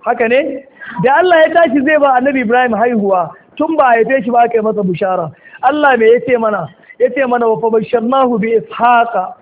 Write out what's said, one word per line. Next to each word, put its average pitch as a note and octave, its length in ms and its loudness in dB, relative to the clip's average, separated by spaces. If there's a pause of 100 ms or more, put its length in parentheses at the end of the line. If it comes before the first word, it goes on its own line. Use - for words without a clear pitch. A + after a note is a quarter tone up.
Haka A#3 240 -2
ne? C4+ 360 -2 (400)
Da C4+ 140 2
Allah F4 240 2
ya D#4 120 0
tashi B3+ 300 2
zai D4+ 140 2
ba C#4 180 2
Annabi C4 240 0
Ibrahim A#3+ 320 0
haihuwa, G3+ 580 0 (260)
tun D#4+ 200 -2
ba D4 80 2
a A#3+ 140 4
haife A#3 260 0
shi A#3+ 60 -4
ba A#3+ 140 4
aka A#3 120 -2
yi A3 60 0
masa G#3 200 -2
bushara. F#3 480 -4 (320)
Allah C#4 360 2
me A3 80 2
ya A#3 200 4
ce B3 120 0
mana? G#3 300 -4 (300)
Ya B3+ 120 0
ce C4 160 -2
mana, A#3+ 220 0
"Wa A3 120 -2
fabashsharnahu A#3 800 -2
bi A3+ 160 -2
Ishaqa A#3 840 0